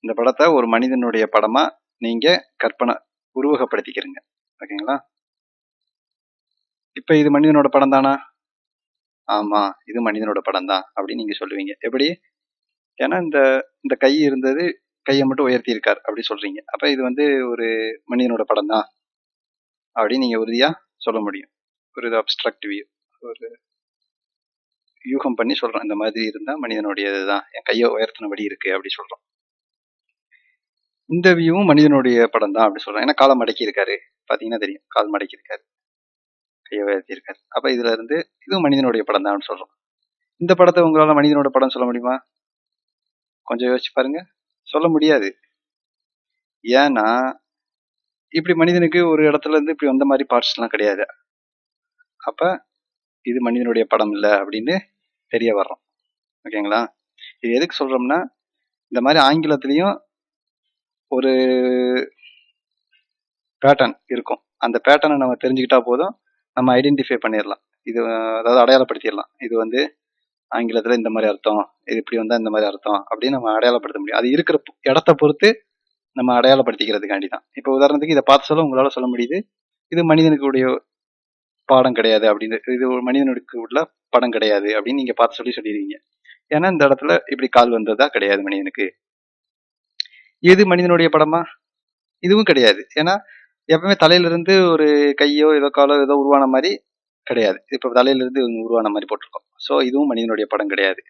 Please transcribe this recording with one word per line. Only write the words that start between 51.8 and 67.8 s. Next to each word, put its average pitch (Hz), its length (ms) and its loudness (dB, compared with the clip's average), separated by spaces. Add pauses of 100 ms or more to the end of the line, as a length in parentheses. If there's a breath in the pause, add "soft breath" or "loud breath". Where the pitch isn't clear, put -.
அப்ப 165 200 -4 (760)
இது 123 200 -4
மனிதனுடைய 117 460 0
படம் 107 240 0
இல்ல 104 120 -2 (140)
அப்படின்னு 107 340 -6 (580)
தெரிய 113 260 0
வர்றோம். - 200 -6 (640)
ஓகேங்களா? 107 340 -4 (640 loud breath)
இது 117 140 -4
எதுக்கு 165 220 -4
சொல்றோம்னா, 131 380 -2 (760)
இந்த - 140 -2
மாதிரி 156 140 4 (100)
ஆங்கிலத்திலையும் 156 640 0 (1160)
ஒரு 131 200 0 (2250 soft breath)
பேட்டர்ன் 135 340 2 (200)
இருக்கும். 120 260 -8 (240)
அந்த 117 120 -2 (100)
பேட்டர்னை 147 360 4
நம்ம 127 200 -2
தெரிஞ்சுக்கிட்டா 131 360 2 (100)
போதும், 160 240 -2 (440)
நம்ம 127 220 2
ஐடென்டிஃபை 139 460 0
பண்ணிடலாம். 104 360 -4 (280)